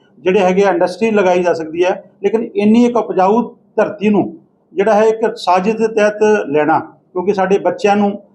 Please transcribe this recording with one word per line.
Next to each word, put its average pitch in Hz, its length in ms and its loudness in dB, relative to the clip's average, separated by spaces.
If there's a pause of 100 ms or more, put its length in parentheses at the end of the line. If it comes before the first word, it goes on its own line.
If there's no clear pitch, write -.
(180)
ਜਿਹੜੇ 185 220 0
ਹੈਗੇ 185 260 2
ਆ 196 60 2
ਇੰਡਸਟਰੀ 180 400 -2
ਲਗਾਈ 185 320 2
ਜਾ 175 100 0
ਸਕਦੀ 165 300 -4
ਹੈ, 185 80 2 (320)
ਲੇਕਿਨ 220 320 -2
ਇੰਨੀ 214 300 4
ਇੱਕ 240 120 0
ਉਪਜਾਊ 190 440 0 (360)
ਧਰਤੀ 208 320 -2
ਨੂੰ 196 140 2 (500)
ਜਿਹੜਾ 196 200 0
ਹੈ 214 120 4
ਇੱਕ 220 320 0
ਸਾਜ਼ਿਸ਼ 185 400 0
ਦੇ 220 100 0
ਤਹਿਤ 208 600 0
ਲੈਣਾ, 151 320 0
ਕਿਉਂਕਿ - 540 -6
ਸਾਡੇ 185 260 0
ਬੱਚਿਆਂ 196 360 0
ਨੂੰ 202 160 0 (240)